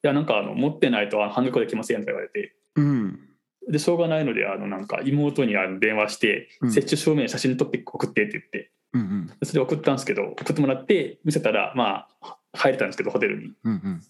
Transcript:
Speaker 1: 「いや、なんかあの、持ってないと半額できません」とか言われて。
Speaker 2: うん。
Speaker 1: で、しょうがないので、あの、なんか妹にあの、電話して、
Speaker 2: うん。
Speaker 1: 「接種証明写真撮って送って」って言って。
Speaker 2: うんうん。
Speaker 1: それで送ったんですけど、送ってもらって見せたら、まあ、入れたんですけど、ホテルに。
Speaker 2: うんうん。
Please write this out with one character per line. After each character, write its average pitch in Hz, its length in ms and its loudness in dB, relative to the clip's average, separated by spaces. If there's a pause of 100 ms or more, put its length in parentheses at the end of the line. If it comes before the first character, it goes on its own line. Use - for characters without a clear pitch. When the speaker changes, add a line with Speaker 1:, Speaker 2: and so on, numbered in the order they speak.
Speaker 1:
「い 147 40 4
や、 139 60 4
な 147 80 4
ん 156 40 0
か 113 120 2
あ 101 60 2
の、 104 120 -6
持 135 140 2
っ 151 100 -6
て 135 100 4
な 110 140 2
い 101 60 -2
と 104 100 0 (100)
半 127 160 0
額 123 140 2
で 110 80 2
き - 80 -4
ま 110 80 -4
せ 120 120 0
ん」 107 60 -2
と 104 60 -6
か - 60 -4
言 - 20 -2
わ - 60 -6
れ - 80 -10
て。 - 260 -8 (200)
Speaker 2:
う 151 60 4
ん。 123 380 2 (500)
Speaker 1:
で、 147 80 0
し 151 120 0
ょ 175 60 4
う - 20 -2
が 170 100 2
な 156 120 0
い 147 60 0
の 120 80 -2
で、 107 140 0
あ 98 100 -4
の、 101 100 -6
な 98 100 -6
ん 101 100 -10
か - 160 -4
妹 143 420 2
に 104 120 0
あ 95 100 0
の、 95 120 -6
電 110 160 4
話 107 140 2
し - 80 -8
て、 - 320 0 (120)
Speaker 2:
う 131 60 2
ん。 117 60 2
Speaker 1:
「接 139 80 6
種 151 160 0
証 156 180 2
明 131 120 2
写 - 100 -4
真 131 200 0
撮 143 80 2
っ - 40 -12
て - 160 -4
送 - 220 -6
っ - 20 -8
て」 107 140 2
っ - 40 4
て 104 60 -8
言 104 80 -8
っ - 40 -20
て。 - 260 -12 (200)
Speaker 2:
う 127 60 0
ん 120 40 2
う - 20 -2
ん。 95 240 -2 (160)
Speaker 1:
そ - 100 -6
れ 160 60 2
で - 0 -
送 131 160 0
っ - 40 -6
た 151 120 2
ん 135 40 2
で 127 40 -6
す - 60 -10
け - 100 0
ど、 101 80 -2
送 - 280 -6
っ 151 40 0
て 156 60 2
も 139 60 4
ら 135 60 2
っ 131 120 -6
て 175 380 0
見 156 80 0
せ 151 100 0
た 110 100 2
ら、 104 240 0
ま 107 320 0 (140)
あ、 - 160 -18 (160)
入 - 180 2
れ 107 60 -2
た 101 80 0
ん - 20 -4
で - 60 -8
す - 40 -12
け 98 60 -4
ど、 101 80 -2
ホ - 80 0
テ 107 80 2
ル 104 120 -2
に。 - 140 -14 (100)
Speaker 2:
う 113 60 0
ん 110 40 0
う - 20 0
ん。 90 340 -6